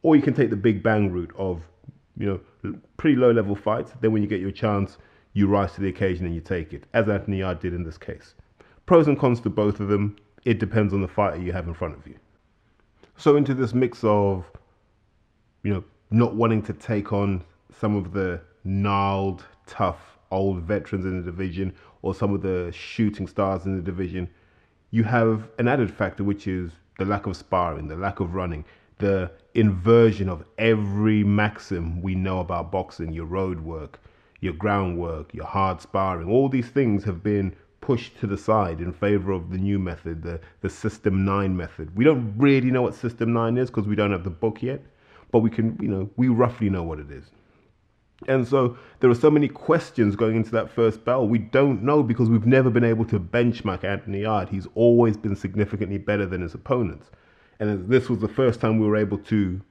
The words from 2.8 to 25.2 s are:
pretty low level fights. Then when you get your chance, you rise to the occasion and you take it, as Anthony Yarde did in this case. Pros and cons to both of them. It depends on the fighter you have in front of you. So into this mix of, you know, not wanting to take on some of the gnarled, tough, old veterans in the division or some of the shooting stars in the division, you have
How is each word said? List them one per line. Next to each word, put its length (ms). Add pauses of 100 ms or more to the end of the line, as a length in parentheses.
pretty 200
low 160
level 240
fights. 440
Then 120
when 100
you 60
get 120
your 120
chance, 460 (340)
you 160
rise 240
to 80
the 80
occasion 380
and 80
you 60
take 320
it, 200
as 160
Anthony 300
Yarde 220
did 140
in 80
this 160
case. 360 (520)
Pros 220
and 100
cons 220
to 100
both 300
of 80
them. 260 (300)
It 140
depends 360
on 80
the 60
fighter 320
you 120
have 140
in 80
front 220
of 100
you. 80 (1000)
So 200
into 160
this 220
mix 280
of, 480 (1120)
you 120
know, 100 (260)
not 240
wanting 280
to 100
take 400
on 320 (340)
some 160
of 180
the 280 (240)
gnarled, 800 (220)
tough, 520 (120)
old 320
veterans 420
in 140
the 120
division 440 (280)
or 120
some 200
of 60
the 320
shooting 540
stars 400
in 100
the 60
division, 460 (640)
you 140
have 540